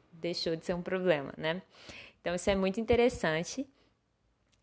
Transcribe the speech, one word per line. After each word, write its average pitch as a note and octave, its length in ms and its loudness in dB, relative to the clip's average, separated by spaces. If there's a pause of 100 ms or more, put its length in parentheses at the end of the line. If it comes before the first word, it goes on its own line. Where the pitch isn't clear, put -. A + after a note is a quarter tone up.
(140)
deixou E3+ 420 -4
de E3 100 -8
ser F#3 80 0
um F3 80 -4
problema, F3+ 560 0
né? E3 240 -2 (600)
Então, F3 120 -2
isso F#3 160 0
é G3 60 4
muito F#3+ 240 0
interessante. A3+ 880 2 (960)